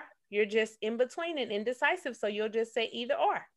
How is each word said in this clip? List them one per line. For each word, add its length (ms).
you're 160
just 360
in 140
between 420
and 140
indecisive. 640
So 100
you'll 220
just 260
say 180
either 240
or. 300